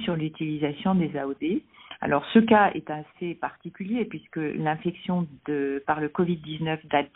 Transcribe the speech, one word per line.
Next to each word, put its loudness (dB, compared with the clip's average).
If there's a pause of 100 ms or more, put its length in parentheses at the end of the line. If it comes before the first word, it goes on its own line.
sur -2
l'utilisation -2
des 0
A -4
O -4
D. -2 (360)
Alors, 2
ce 8
cas 8
est -8
assez -8
particulier -6
puisque -10
l'infection -2 (220)
de, -2
par 0
le -2
covid 0
dix-neuf -6
date 2